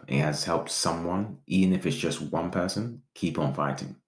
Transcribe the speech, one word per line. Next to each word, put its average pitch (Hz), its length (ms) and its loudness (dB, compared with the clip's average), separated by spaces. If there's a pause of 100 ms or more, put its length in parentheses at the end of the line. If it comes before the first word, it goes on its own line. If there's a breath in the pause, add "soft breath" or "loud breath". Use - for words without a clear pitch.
it 69 120 2
has 76 260 0
helped 82 260 0
someone, 87 680 -2 (100)
even 92 260 6
if 90 120 0
it's 76 120 0
just 80 240 -2
one 80 280 -2
person, 101 520 -2 (120)
keep 80 240 -2
on 73 160 0
fighting. - 440 -4 (100)